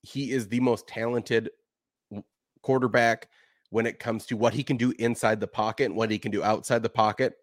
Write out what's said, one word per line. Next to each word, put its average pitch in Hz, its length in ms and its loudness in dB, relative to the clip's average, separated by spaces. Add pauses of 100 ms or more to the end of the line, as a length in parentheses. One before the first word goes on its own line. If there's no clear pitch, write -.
he 135 280 -8
is 120 180 -2
the 120 120 0
most 123 260 2
talented 113 640 -2 (600)
w-, 101 140 -14 (380)
quarterback 120 680 2 (420)
when 113 140 0
it 113 140 -4
comes 110 280 -6
to 120 100 -4
what 110 180 2
he 131 80 -4
can 131 140 0
do 123 240 0
inside 113 400 0
the 104 60 -4
pocket 110 400 -2
and 92 100 -4
what 113 140 0
he 107 100 0
can 107 100 -6
do 98 120 -2
outside 110 420 0
the 113 40 0
pocket. 110 540 0